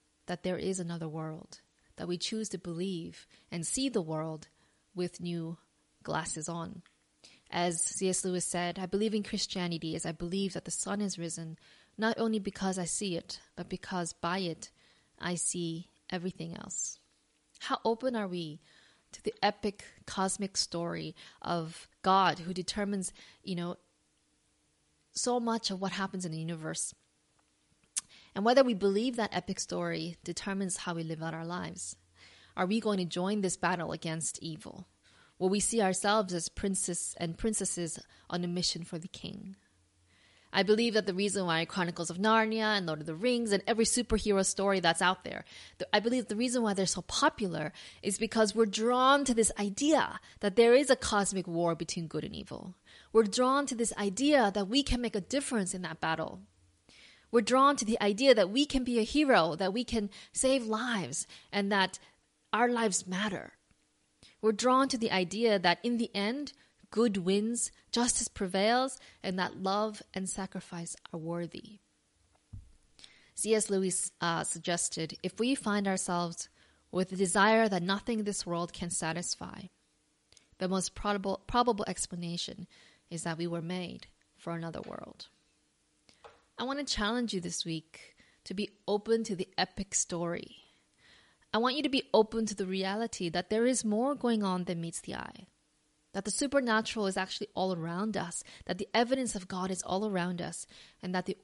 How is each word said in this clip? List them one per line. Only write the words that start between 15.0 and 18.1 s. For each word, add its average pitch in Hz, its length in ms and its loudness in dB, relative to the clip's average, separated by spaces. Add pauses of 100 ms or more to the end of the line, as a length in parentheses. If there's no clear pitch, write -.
I 180 160 -4
see 170 540 -4 (200)
everything 170 460 -6
else." - 440 -8 (600)
How 269 240 -2
open 233 320 0